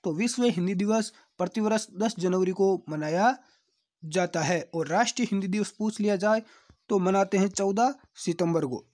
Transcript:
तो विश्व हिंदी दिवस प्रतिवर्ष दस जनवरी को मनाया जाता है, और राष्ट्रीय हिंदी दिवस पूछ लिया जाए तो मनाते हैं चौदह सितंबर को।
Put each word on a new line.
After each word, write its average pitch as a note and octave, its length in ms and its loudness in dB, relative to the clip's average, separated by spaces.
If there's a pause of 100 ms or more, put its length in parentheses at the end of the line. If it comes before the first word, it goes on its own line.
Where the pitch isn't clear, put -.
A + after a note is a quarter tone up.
तो F3 100 -2
विश्व A#3+ 300 -2
हिंदी F#3+ 300 0
दिवस G#3 380 0 (260)
प्रतिवर्ष G#3+ 540 -2
दस G#3+ 260 -2
जनवरी F#3 340 0
को F#3+ 360 0
मनाया D#3+ 480 0 (640)
जाता E3+ 380 -2
है, D#3+ 240 0
और D#3+ 240 -6
राष्ट्रीय A3+ 420 0
हिंदी G3 180 -2
दिवस G3+ 220 -2
पूछ G#3+ 300 -4
लिया G3+ 160 2
जाए G#3+ 260 2 (480)
तो G3+ 80 2
मनाते F#3+ 400 2
हैं G3 120 4
चौदह G3+ 440 0 (220)
सितंबर E3 480 0
को। B2 300 -6